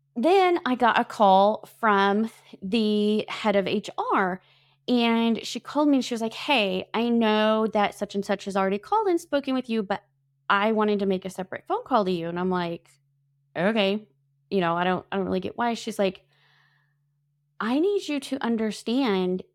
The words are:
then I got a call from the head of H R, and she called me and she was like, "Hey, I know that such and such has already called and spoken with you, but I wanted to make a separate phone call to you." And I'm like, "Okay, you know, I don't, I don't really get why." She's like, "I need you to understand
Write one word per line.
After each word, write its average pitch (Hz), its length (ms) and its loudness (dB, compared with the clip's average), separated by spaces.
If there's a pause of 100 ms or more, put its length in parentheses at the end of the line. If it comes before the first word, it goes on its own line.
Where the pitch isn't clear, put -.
(140)
then 349 520 4
I 247 80 0
got 226 240 2
a 240 60 2
call 202 640 4 (120)
from 202 500 4 (320)
the 214 640 2
head 208 280 0
of 196 100 2
H 202 220 -4 (240)
R, 190 300 0 (440)
and 233 600 2
she - 140 -8
called 294 280 0
me 277 100 4
and 240 60 -2
she 247 100 -6
was 220 80 -4
like, 226 120 -4
"Hey, 196 580 -2
I 233 160 -2
know 220 600 2
that 202 260 0
such - 200 -8
and 196 100 -2
such 196 200 -4
has 196 120 -4
already 196 220 0
called 415 280 -2
and 339 140 0
spoken 277 340 -2
with 254 160 -4
you, 220 120 0
but 196 200 -4 (480)
I 202 220 2
wanted 214 260 2
to 196 80 -2
make 185 180 -2
a 185 60 -8
separate - 360 -10
phone 453 180 -4
call 226 200 0
to 185 60 -2
you." 170 180 -4
And 175 100 -6
I'm 185 120 -2
like, 175 400 -4 (640)
"Okay, 208 520 0 (420)
you 196 100 0
know, 170 160 0
I 175 60 -2
don't, 180 300 -2
I 196 40 -4
don't 190 100 -2
really 185 120 -2
get 185 180 -8
why." 233 180 -2
She's 220 260 -6
like, 190 240 -2 (1400)
"I 226 180 -2
need 392 300 0
you 294 100 -2
to 269 240 -8
understand 214 1000 -2 (120)